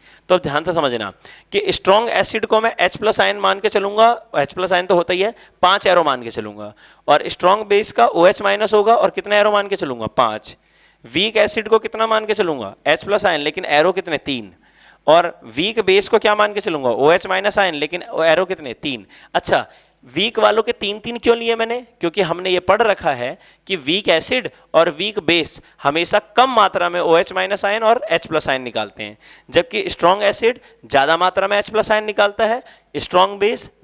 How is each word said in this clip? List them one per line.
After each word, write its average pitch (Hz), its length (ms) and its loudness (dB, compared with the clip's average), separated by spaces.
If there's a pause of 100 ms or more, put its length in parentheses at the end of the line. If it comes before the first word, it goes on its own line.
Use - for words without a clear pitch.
(300)
तो 180 60 4
अब 175 60 2
ध्यान 151 220 -4
से 170 100 -4
समझना 120 400 -2 (380)
कि 196 180 0
strong 208 400 2
acid 196 360 -2
को 220 160 2
मैं 226 180 -2
एच 180 180 0
प्लस 214 240 0
आयन 196 160 0
मान 196 220 0
के 208 100 -2
चलूंगा, 214 520 2 (160)
एच 143 160 -2
प्लस 180 200 -4
आयन 180 120 0
तो 185 100 2
होता 175 180 0
ही 180 80 -2
है, 220 120 -2 (280)
पांच 196 260 2
एरो 175 160 4
मान 131 200 -2
के 117 80 -10
चलूंगा, 104 420 -12 (340)
और 151 220 4
strong 202 360 0
base 202 260 0
का 233 160 4
ओएच 170 340 4
minus 202 320 -2
होगा, 214 220 4
और 190 140 2
कितना - 260 -4
एरो 208 160 4
मान 202 160 0
के 196 80 -6
चलूंगा? 123 320 -6
पांच। 107 500 -2 (560)
Weak 208 240 0
acid 208 300 0
को 220 120 4
कितना 220 280 -4
मान 220 180 0
के 214 80 -2
चलूंगा? 147 420 -4 (120)
एच 151 160 0
प्लस 202 220 -2
आयन, 170 160 0
लेकिन 156 240 -6
एरो 156 260 2
कितने? 175 260 -4
तीन। 117 360 -6 (540)
और 165 360 4
weak 170 360 -4
base 190 300 2
को 220 100 4
क्या 208 160 2
मान 208 180 0
के 202 80 -6
चलूंगा? 147 280 -2
ओएच 151 380 2
minus 196 320 -2
ion, 190 140 2
लेकिन 156 300 -6 (200)
एरो 165 220 4
कितने? 160 280 -8
तीन। 117 340 -8 (260)
अच्छा, 139 320 0 (500)
वीक 220 240 -2
वालों 214 240 4
के 233 80 -4
तीन 202 280 -6
तीन 233 180 -10
क्यों 233 200 2
लिए 226 180 -2
मैंने? 233 300 -4 (140)
क्योंकि 170 220 -2
हमने 175 280 -4
ये 180 100 0
पढ़ 190 220 2
रखा 196 300 0
है 127 260 -6 (300)
कि 190 80 -6
वीक 180 340 -2
एसिड 185 400 0 (240)
और 170 160 4
वीक 196 300 -6
बेस 160 420 -2 (220)
हमेशा 160 360 0
कम - 300 0
मात्रा 196 400 2
में 175 120 -4
ओएच 165 320 2
minus 190 320 -4
ion 214 180 -2
और 233 260 2
एच - 180 -2
प्लस 151 220 -2
आयन 131 120 -2
निकालते 110 420 -8
हैं, 104 140 -14 (320)
जबकि 170 400 0
strong 190 340 2
acid 226 360 0 (260)
ज्यादा 139 320 2
मात्रा 185 300 0
में 202 100 0
एच 208 120 -4
प्लस 220 220 0
आयन 214 120 0
निकालता 208 420 0
है, 233 180 -2 (320)
strong 190 440 0
base 220 320 -4 (120)